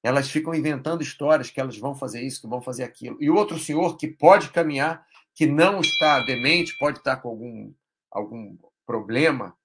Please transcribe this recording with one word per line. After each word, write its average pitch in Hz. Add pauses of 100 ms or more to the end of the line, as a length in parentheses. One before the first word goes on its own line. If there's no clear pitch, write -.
Elas 135
ficam 156
inventando 156
histórias 147
que -
elas 127
vão 117
fazer 120
isso, 131
que 117
vão 123
fazer 127
aquilo. -
E 147
o 175
outro 208
senhor 165
que 151
pode 180
caminhar, 156 (280)
que 156
não 175
está 151
demente, 139
pode 143
estar 131
com 120
algum, 110 (360)
algum 107 (260)
problema 117